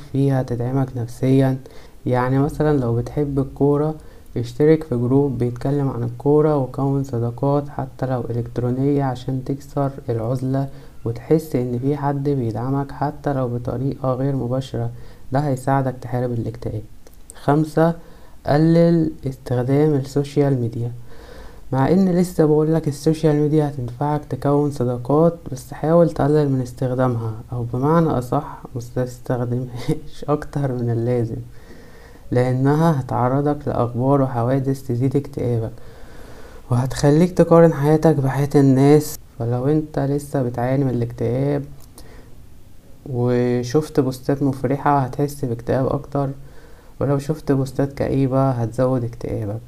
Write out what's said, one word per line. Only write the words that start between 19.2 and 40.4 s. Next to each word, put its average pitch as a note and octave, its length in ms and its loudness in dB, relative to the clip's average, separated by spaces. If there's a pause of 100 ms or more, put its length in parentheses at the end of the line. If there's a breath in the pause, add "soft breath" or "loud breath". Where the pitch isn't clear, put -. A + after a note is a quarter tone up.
استخدام C3+ 680 2
السوشيال C#3 680 0
ميديا. A#2+ 320 -4 (800 loud breath)
مع C3+ 180 2
إن F#3+ 180 4
لسه F3 360 2
بقولك D#3 440 4
السوشيال D#3 480 2
ميديا D3+ 320 2
هتنفعك C#3+ 560 -4
تكون C#3+ 460 0
صداقات، C#3 680 2 (140)
بس - 200 -12
حاول E3 380 4
تقلل C#3+ 420 2
من C3 80 2
استخدامها، B2 720 -2 (200)
أو A#2+ 200 -2
بمعنى D#3 360 2
أصح - 540 -4 (120)
متستخدمهاش B2 1500 -4
<laughs> - 20 -2
أكتر C#3+ 440 -2
من B2 180 -2
اللازم، A#2 460 0 (920 loud breath)
لأنها C3+ 720 4
هتعرضك C3 680 0
لأخبار B2 540 2
وحوادث C3 600 0
تزيد B2 340 0
اكتئابك، A#2+ 560 -2 (1000 loud breath)
وهتخليك C#3+ 600 4
تقارن E3+ 400 8
حياتك D3+ 440 4
بحياة C3+ 380 0
الناس. C#3 640 6 (200)
فلو B2 300 -2
انت D3+ 300 0
لسه C#3+ 440 0